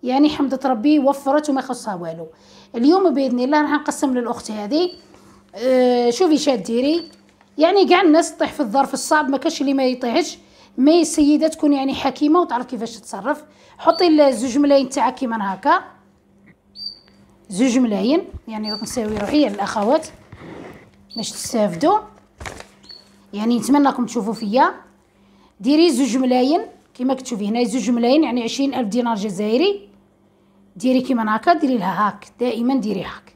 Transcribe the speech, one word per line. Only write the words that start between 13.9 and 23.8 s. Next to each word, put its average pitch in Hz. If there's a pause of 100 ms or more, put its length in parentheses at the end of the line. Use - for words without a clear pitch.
ال 294
زوج 233
ملايين 277
تاعك 262
كيما 220
هكا، 302 (1700)
زوج 226
ملايين، 240 (240)
يعني 214
دوك 208
نساوي 214
روحيا 202
للاخوات 208 (1120)
باش 226
تستافدوا. 214 (1300)
يعني 226
نتمنىكم 254